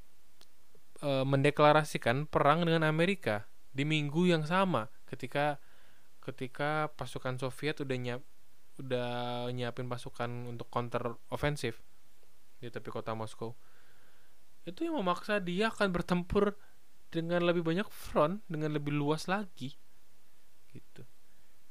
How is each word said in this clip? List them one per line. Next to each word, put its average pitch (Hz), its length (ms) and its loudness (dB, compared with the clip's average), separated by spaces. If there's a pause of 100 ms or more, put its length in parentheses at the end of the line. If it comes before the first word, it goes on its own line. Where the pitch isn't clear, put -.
(1040)
eh, 135 160 4
mendeklarasikan 143 1040 6
perang 156 400 6
dengan 165 240 4
Amerika 156 560 2 (240)
di 139 160 0
minggu 151 400 4
yang 160 240 4
sama 175 400 4 (160)
ketika, 147 560 0 (640)
ketika 151 720 -2
pasukan 127 400 -4
Soviet 135 480 -2
udah 131 140 0
nyiap-, 123 300 -2 (520)
udah 123 280 0 (440)
nyiapin 123 320 -2
pasukan 120 640 -4
untuk 120 240 -6
counter 120 460 0 (100)
offensive 143 480 0 (800)
di 120 160 -6
tepi 113 160 -6
kota 113 240 -4
Moskow. 110 400 -4 (1120)
Itu 214 180 -4
yang 320 160 2
memaksa 190 400 2
dia 185 320 2
akan 196 220 2
bertempur 180 640 2 (520)
dengan 170 380 0
lebih 175 160 4
banyak 165 240 2
front, 185 640 2
dengan 151 240 0
lebih 147 180 0
luas 147 380 2
lagi 190 420 -4 (960)
gitu. - 320 -8 (680)